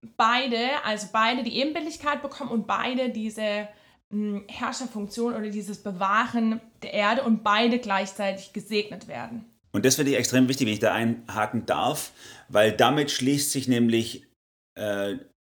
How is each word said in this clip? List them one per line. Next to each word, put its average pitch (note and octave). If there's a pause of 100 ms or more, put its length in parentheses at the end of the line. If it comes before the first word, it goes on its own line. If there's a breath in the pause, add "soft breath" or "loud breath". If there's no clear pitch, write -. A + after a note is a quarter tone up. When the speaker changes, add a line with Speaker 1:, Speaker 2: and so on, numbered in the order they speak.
(180)
Speaker 1:
beide, A#3+
also G#3
beide A#3
die A3
Ebenbildlichkeit D4+
bekommen C#4
und A3+
beide B3
diese, G#3+ (420 soft breath)
mm, G#3
Herrscherfunktion A#3
oder G#3+
dieses G3+
Bewahren A3 (200)
der -
Erde G#3+
und A3+
beide A3+
gleichzeitig G3
gesegnet G#3
werden. B2 (260)
Speaker 2:
Und -
das C3
finde C#3
ich A2
extrem B2+
wichtig, B2+
wenn G#2+
ich G2+
da G#2
einhaken A2+
darf, A2 (360 loud breath)
weil G#2+
damit C#3
schließt C#3
sich B2+
nämlich, A#2 (500)
äh, G2+ (240)